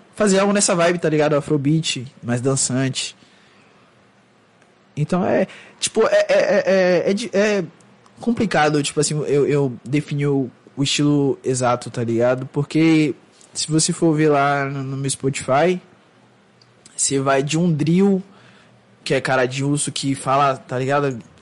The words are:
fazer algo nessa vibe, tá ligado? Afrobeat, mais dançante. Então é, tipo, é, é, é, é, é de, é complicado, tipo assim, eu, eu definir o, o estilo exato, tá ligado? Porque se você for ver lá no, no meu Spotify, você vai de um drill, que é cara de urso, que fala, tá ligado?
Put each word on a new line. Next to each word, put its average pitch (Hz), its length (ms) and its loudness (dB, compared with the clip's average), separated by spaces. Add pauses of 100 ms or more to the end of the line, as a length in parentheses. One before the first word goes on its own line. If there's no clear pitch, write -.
(160)
fazer 190 240 2
algo 202 120 2
nessa 202 220 0
vibe, 175 240 2
tá 170 100 -2
ligado? 151 280 2
Afrobeat, 143 760 -2 (120)
mais 120 180 -4
dançante. 131 720 -2 (1800)
Então 175 280 -2
é, - 220 0 (340)
tipo, - 280 0
é, 622 200 2
é, - 0 -
é, 339 380 2
é, 180 460 2
é - 20 2
de, 214 180 -6
é 202 320 2 (560)
complicado, 160 640 0
tipo - 180 -4
assim, 147 140 0 (140)
eu, 139 200 2
eu 139 260 0 (120)
definir 143 400 -4
o, 139 240 0 (260)
o 139 60 -2
estilo 143 600 0
exato, 123 480 -2
tá 120 120 -4
ligado? 123 440 0
Porque 156 680 2 (400)
se - 180 -8
você 160 220 0
for 165 220 0
ver 156 140 2
lá 143 360 2
no, 139 160 -6
no 135 160 -8
meu 139 100 -4
Spotify, 139 720 0 (1160)
você - 240 -2
vai 135 240 2
de 147 160 -2
um 175 120 2
drill, 185 520 2 (800)
que 156 100 -4
é 131 80 0
cara 131 240 0
de 135 180 -4
urso, 143 280 -2
que 139 240 -4
fala, 135 420 0
tá 127 220 -8
ligado? 135 400 -2 (220)